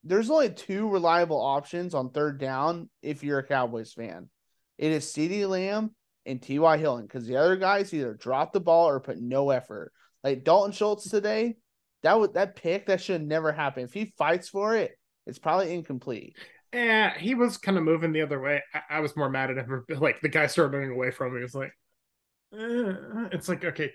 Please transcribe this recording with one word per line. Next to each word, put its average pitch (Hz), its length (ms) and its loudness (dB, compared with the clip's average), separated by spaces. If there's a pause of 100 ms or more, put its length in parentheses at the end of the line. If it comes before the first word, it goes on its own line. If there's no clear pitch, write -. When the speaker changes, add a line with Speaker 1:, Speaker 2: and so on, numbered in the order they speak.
Speaker 1:
there's 214 260 2
only 294 200 4
two 202 380 -4
reliable 170 520 2
options 147 540 -4
on 131 160 -2
third 147 280 -2
down 139 500 -4 (140)
if 143 200 -8
you're 143 160 -2
a 135 80 -4
Cowboys 120 460 -2
fan. 92 360 -12 (500)
It 156 140 0
is 147 200 -4
CeeDee 190 360 -2
Lamb 202 460 -4 (320)
and 127 140 -8
T 139 180 -4
Y 160 200 6
Hilton, 123 300 0
'cause 120 180 -10
the 131 100 -2
other 175 200 6
guys 196 360 0
either 131 220 -4
drop 160 380 -2
the 202 80 0
ball 165 280 6
or 139 120 2
put 117 180 -8
no 131 320 0
effort. 113 420 -2 (320)
Like 131 200 -2
Dalton 196 280 6
Schultz 208 380 -2
today, 220 460 0 (460)
that 190 160 6
would, 202 160 2
that 190 220 0
pick, 175 300 -2
that 185 140 2
should 175 260 -4
never 156 260 0
happen. 139 320 -4
If 120 80 -12
he 214 240 -6
fights 165 320 0
for 208 280 0
it, 196 160 -2 (340)
it's - 120 -14
probably 175 360 0
incomplete. 135 640 -10 (360)
Speaker 2:
Yeah, 226 460 2
he 220 160 -2
was 240 240 0
kinda 190 220 0
moving 160 320 2
the 156 100 2
other 143 180 -2
way. 143 220 0 (100)
I, 123 180 -6
I 151 100 -2
was 147 160 -4
more 143 120 0
mad 135 220 -2
at 131 80 -4
him 120 80 -8
for, 131 300 -6
like, 135 240 2
the 156 80 0
guy 151 180 2
started 143 300 2
moving 135 180 -4
away 123 160 0
from 127 240 -6
me. 123 80 -6
It's 123 120 -10
like, 135 180 -8 (800)
uh, 220 800 -4
it's 175 160 -6
like, 180 160 -4
okay, 151 300 -6